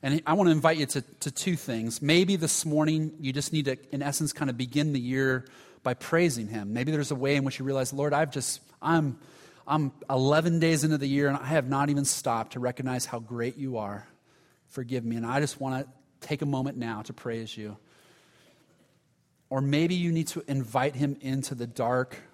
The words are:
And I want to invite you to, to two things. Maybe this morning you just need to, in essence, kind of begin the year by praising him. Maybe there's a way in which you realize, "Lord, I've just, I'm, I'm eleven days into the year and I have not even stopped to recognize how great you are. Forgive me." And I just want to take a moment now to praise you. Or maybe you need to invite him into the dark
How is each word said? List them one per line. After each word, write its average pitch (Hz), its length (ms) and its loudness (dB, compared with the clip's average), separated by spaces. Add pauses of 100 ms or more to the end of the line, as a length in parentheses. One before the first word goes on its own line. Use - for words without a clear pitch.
And 143 240 0
I 151 60 2
want 185 160 6
to 165 40 8
invite 156 260 4
you 143 80 0
to, 135 160 -4
to - 280 -8
two 175 260 -2
things. 117 440 -4
Maybe 175 360 6
this 160 280 0
morning 156 560 2
you 131 140 -2
just 143 180 -4
need 151 140 0
to, 131 100 0 (180)
in 139 80 -2
essence, 143 300 -2
kind 143 160 -2
of 123 80 -2
begin 139 380 0
the 131 60 0
year 131 440 0 (380)
by 127 120 0
praising 147 520 2
him. 104 260 -6
Maybe 127 200 -2
there's 147 180 -2
a 143 60 -2
way 135 180 2
in 143 80 2
which 135 160 -4
you 135 60 -6
realize, 135 280 -2
"Lord, 143 220 0
I've 151 160 2
just, - 300 -4 (200)
I'm, 156 380 2 (480)
I'm 143 240 0 (180)
eleven 151 520 4
days 160 240 4
into 156 120 4
the 139 120 -2
year 143 180 2
and 139 100 2
I 127 100 -6
have 143 220 2
not 139 220 2
even 143 140 2
stopped 117 480 -2
to 127 80 -6
recognize 123 440 -2
how 123 140 -8
great 117 380 -6
you 131 220 -6
are. 101 280 -8 (640)
Forgive 123 360 -6
me." 117 120 -2
And 113 100 -4
I 131 140 -2
just 147 200 -4
want 131 240 -4
to - 420 -20
take 151 140 -4
a 147 60 -2
moment 139 300 -2
now 113 260 -6
to 113 100 -14
praise 113 440 -8
you. 104 200 -12 (1700)
Or 135 100 0
maybe 151 360 2
you 175 160 2
need 160 160 0
to - 180 -8
invite 131 480 0
him 139 260 0
into 135 360 -4
the 120 100 -6
dark 123 500 -2 (180)